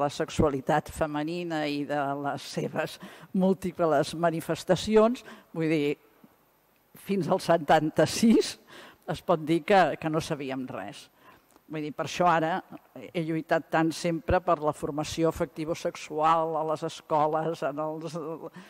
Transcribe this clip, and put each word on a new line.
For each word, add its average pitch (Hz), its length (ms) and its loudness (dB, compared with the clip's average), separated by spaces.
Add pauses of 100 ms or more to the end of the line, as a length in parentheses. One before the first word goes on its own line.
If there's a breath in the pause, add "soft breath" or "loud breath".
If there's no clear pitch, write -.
la 143 80 2
sexualitat 151 800 0
femenina 156 800 -4
i 143 160 -4
de 143 160 -2 (220)
les 139 200 -6
seves 156 540 -6 (380 loud breath)
múltiples 170 800 2
manifestacions, 175 1080 2 (280 loud breath)
vull 165 160 -2
dir, 147 300 0 (1000)
fins 190 320 -2
al 190 160 0
setanta-sis 170 1120 4 (500 loud breath)
es 156 160 -6
pot 165 220 2
dir 160 240 2
que, 175 320 6
que 156 100 -4
no 156 140 0
sabíem 131 460 -6
res. 98 360 -12 (600 soft breath)
Vull 156 160 -8
dir, 151 160 -8
per 160 80 -6
això 175 240 2
ara 165 300 2 (340)
he 131 320 -6
lluitat 160 440 -2
tant 160 240 2
sempre 170 460 -2
per 170 220 2
la 151 120 0
formació 156 540 -2
afectivosexual 160 1300 -2
a 151 140 -2
les 156 160 -4
escoles, 156 800 -2
en 147 160 -4
els, 156 340 -8 (540 loud breath)